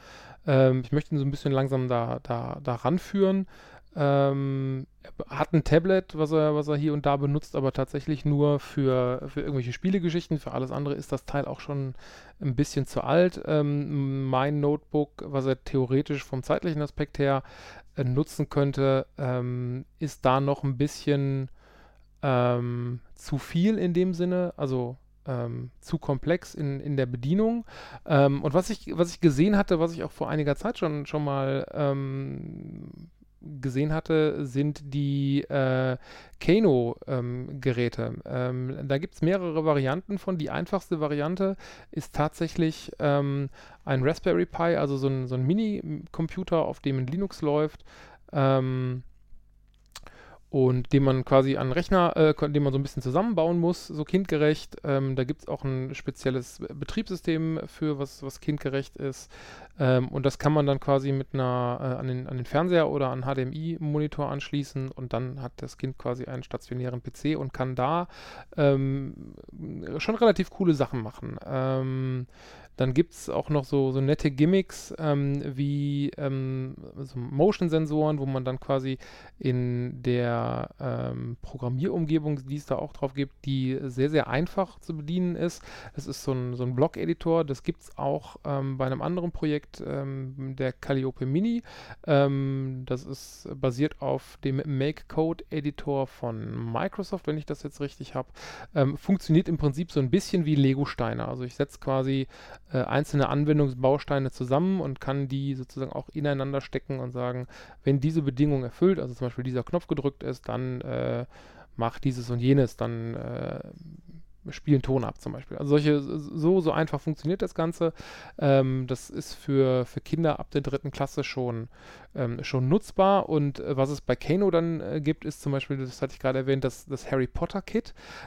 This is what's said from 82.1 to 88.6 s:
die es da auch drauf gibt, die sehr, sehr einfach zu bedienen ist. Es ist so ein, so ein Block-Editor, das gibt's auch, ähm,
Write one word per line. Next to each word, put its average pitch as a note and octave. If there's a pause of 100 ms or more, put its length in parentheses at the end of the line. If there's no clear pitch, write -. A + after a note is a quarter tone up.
die C#3
es D3
da C3+
auch -
drauf C3+
gibt, C#3
die C3
sehr, C3
sehr D3+
einfach E3+
zu -
bedienen F3
ist. E3+ (340)
Es C#3
ist -
so -
ein, B2
so B2
ein B2
Block-Editor, E3
das C#3
gibt's -
auch, D3
ähm, C#3